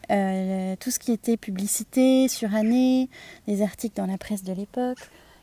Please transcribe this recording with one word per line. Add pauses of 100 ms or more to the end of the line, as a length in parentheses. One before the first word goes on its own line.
(100)
euh,
tout
ce
qui
était
publicité,
surannée, (380)
les
articles
dans
la
presse
de
l'époque (320)